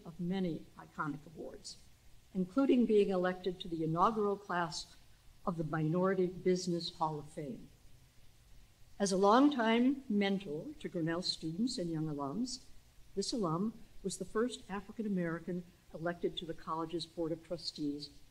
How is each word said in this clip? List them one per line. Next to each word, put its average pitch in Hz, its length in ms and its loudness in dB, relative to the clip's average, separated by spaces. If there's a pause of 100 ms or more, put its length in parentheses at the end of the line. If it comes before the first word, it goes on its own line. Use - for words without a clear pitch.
of 165 120 -14
many 180 440 -2 (180)
iconic 160 400 -6 (160)
awards, - 400 -14 (580)
including 247 520 4
being 202 240 6
elected 180 500 0
to - 80 -12
the 165 160 -2
inaugural 202 540 4
class 175 480 -4 (600)
of 170 120 -2
the 165 80 -2
Minority 175 640 2
Business 180 680 0
Hall 156 220 0
of 147 140 -12
Fame. 120 340 -8 (1300)
As 196 100 2
a 190 60 4
longtime 240 800 6 (120)
mentor 196 520 0 (180)
to - 80 -8
Grinnell 165 340 -2
students 175 560 -4
and 175 140 -2
young 156 160 0
alums, 151 520 -4 (580)
this 196 160 -2
alum 196 400 0 (280)
was 190 140 -6
the - 80 -8
first 240 460 -2
African 202 380 -6
American 175 540 -2 (320)
elected 170 440 -2
to - 80 -8
the 160 80 -6
college's 165 520 -4
Board 165 280 -4
of 165 120 -6
Trustees 147 640 -6 (200)